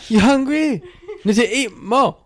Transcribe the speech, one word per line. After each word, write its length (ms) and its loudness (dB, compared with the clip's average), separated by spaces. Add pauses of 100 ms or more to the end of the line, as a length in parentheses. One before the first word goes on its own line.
You 120 2
hungry? 600 0 (420)
Need 120 0
to 120 2
eat 280 -4
more. 500 -2